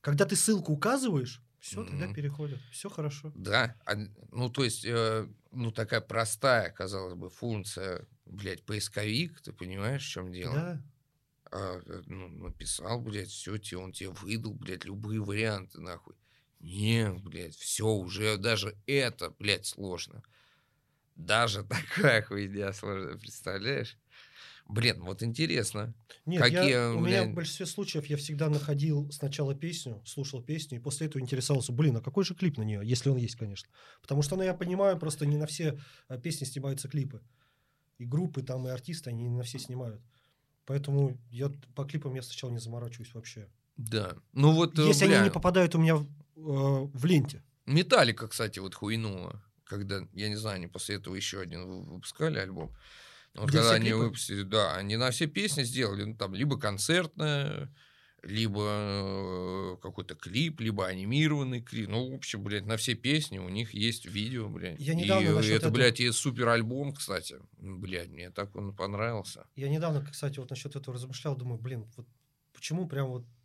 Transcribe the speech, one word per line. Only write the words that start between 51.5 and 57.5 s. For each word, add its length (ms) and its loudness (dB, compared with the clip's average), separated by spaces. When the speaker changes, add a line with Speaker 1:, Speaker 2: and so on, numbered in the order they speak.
Speaker 2:
в-, 280 -10
выпускали 460 -4
альбом. 360 -6
Вот 140 -2
Speaker 1:
Где 100 6
Speaker 2:
когда 120 8
Speaker 1:
все 60 8
Speaker 2:
они 160 4
Speaker 1:
клипы? 120 4
Speaker 2:
выпустили, 380 -2
да, 340 2
они 200 -2
на 140 2
все 160 0
песни 380 0
сделали, 400 0
ну, 120 -6
там, 180 -4
либо 240 0
концертное, 1160 0